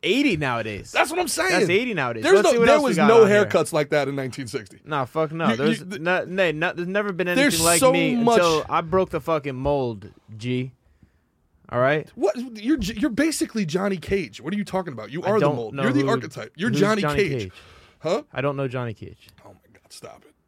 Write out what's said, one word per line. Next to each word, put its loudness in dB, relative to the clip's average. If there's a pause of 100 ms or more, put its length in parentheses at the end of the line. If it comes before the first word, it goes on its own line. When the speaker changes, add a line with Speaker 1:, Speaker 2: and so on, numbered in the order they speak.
Speaker 1:
eighty 2
nowadays. -4
Speaker 2:
That's 2
what -4
I'm -2
saying. -2
Speaker 1:
That's 2
eighty 0
nowadays. -4
Speaker 2:
There's 6
Speaker 1:
Let's 6
Speaker 2:
no, 6
Speaker 1:
see 2
what 6
Speaker 2:
there 8
Speaker 1:
else 2
we 2
Speaker 2:
was 0
Speaker 1:
got 4
Speaker 2:
no 10
Speaker 1:
on 4
here. 6
Speaker 2:
haircuts 0
like 0
that 2
in -4
nineteen -6
sixty. -10
Speaker 1:
Nah, -4
fuck -4
no. -2
Speaker 2:
You, 0
Speaker 1:
There's 0
Speaker 2:
you, -16
th- -12
Speaker 1:
no, -2
no, 0
no, -4
there's -6
never -2
been -4
Speaker 2:
there's 0 (160)
Speaker 1:
anything 0
like 4
Speaker 2:
so 4
Speaker 1:
me 0
Speaker 2:
much 4
Speaker 1:
until 2
I 0
broke 0
the -6
fucking -4
mold, -2 (280)
G. -4 (1000)
All -2
right? 2
Speaker 2:
What? 0 (260)
You're, 0
j-, -4
you're -2
basically -2
Johnny -2
Cage. -6
What -8
are -4
you -4
talking -6
about? -12
You -8
Speaker 1:
I -2
Speaker 2:
are 2
the 4
Speaker 1:
don't 2
Speaker 2:
mold. -8
Speaker 1:
know -4
Speaker 2:
You're 0
the 2
Speaker 1:
who, 0
Speaker 2:
archetype. -4
You're -2
Speaker 1:
who's 0
Speaker 2:
Johnny 2
Speaker 1:
Johnny 0
Speaker 2:
Cage. -4
Speaker 1:
Cage? -12 (480)
Speaker 2:
Huh? -2 (100)
Speaker 1:
I -8
don't -2
know -4
Johnny -8
Cage. -20 (160)
Speaker 2:
Oh -20
my -20
God, -20
stop -20
it. -20 (140)